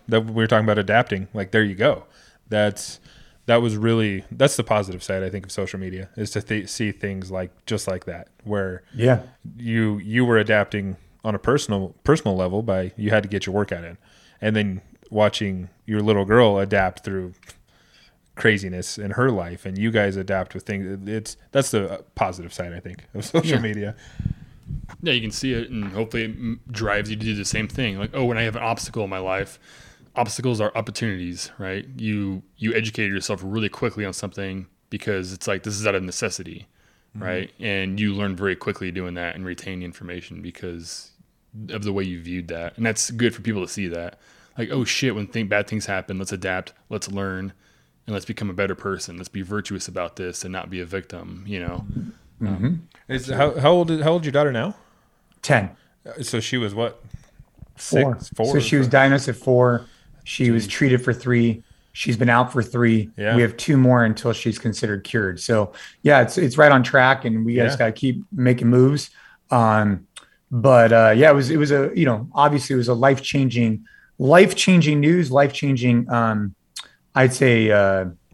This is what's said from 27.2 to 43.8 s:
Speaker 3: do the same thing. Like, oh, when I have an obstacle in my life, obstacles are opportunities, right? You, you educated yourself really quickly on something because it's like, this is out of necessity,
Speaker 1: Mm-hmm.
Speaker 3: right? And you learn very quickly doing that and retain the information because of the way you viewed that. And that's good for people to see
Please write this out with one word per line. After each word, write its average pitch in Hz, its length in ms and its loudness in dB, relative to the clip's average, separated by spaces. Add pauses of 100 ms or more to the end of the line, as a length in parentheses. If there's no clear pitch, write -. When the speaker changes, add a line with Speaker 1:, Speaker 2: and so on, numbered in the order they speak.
Speaker 3:
do 110 100 -2
the 101 100 -6
same 110 240 -2
thing. 107 300 -4
Like, 107 160 -6
oh, 135 100 0
when 120 120 0
I 113 60 -2
have 113 140 -4
an 117 60 -6
obstacle 113 420 -4
in 95 60 -8
my 95 80 -6
life, 95 400 -4 (580)
obstacles 117 440 -2
are 107 140 -2
opportunities, 95 840 -6
right? 98 280 -8 (100)
You, 101 460 -4 (140)
you 110 180 -4
educated 110 380 -4
yourself 98 320 -6
really 104 240 -4
quickly 107 360 -6
on 92 80 -8
something 95 540 -10 (240)
because 95 420 -6
it's 92 140 -12
like, 95 160 -4
this 107 160 -8
is 107 80 -4
out 98 80 2
of 95 80 -2
necessity, 92 640 -10 (460)
Speaker 1:
Mm-hmm. 104 100 -12
Speaker 3:
right? 90 260 -6 (100)
And 98 380 -4
you 104 160 0
learn 98 220 -4
very 95 200 -2
quickly 98 340 -8
doing 90 240 -8
that 85 220 -8
and 92 100 -12
retain 90 320 -12
the 90 80 -10
information 87 560 -14
because 85 680 -14 (580)
of 104 120 -8
the 104 100 -4
way 98 120 -4
you 87 160 -8
viewed 87 280 -10
that. 85 280 -10
And 113 80 -4
that's 110 260 -2
good 117 240 0
for - 60 -16
people 104 220 -4
to 85 100 -8
see 98 160 -6